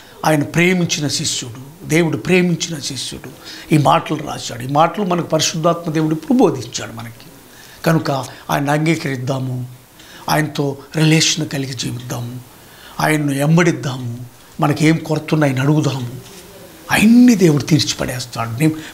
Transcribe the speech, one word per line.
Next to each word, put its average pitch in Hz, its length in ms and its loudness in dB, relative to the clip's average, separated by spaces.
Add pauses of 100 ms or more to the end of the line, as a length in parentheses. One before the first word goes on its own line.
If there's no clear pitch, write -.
(260)
ఆయన 151 180 2
ప్రేమించిన 170 640 0
శిష్యుడు, 131 840 -8
దేవుడు 156 280 2
ప్రేమించిన 175 600 0
శిష్యుడు. 127 500 -10 (440)
ఈ 156 40 6
మాటలు 156 400 2
రాశాడు. 120 440 -10
ఈ 127 60 -8
మాటలు 165 380 2
మనకు 175 220 -2
పరిశుద్ధాత్మ 160 640 0
దేవుడు 156 240 0
ఇప్పుడు 240 220 0
బోధించాడు 127 540 0
మనకి. 113 360 -16 (580)
కనుక 160 260 2 (400)
ఆయన 147 180 0
అంగీకరిద్దాము, 135 1000 -2 (600)
ఆయనతో 151 480 -2 (180)
relation 156 540 2
కలిగి 139 240 -6
జీవిద్దాము, 123 680 -8 (600)
ఆయన్ను 151 340 2
వెంబడిద్దాము, 135 1000 0 (260)
మనకేం 151 380 2
కొరత 151 360 -2
ఉన్నా 151 140 2
ఆయన 131 140 0
అడుగుదాము. 135 720 0 (580)
అన్నీ 240 440 8
దేవుడు 160 280 4
తీర్చిపడేస్తాడు. 127 840 -2
ని-, 139 220 2 (220)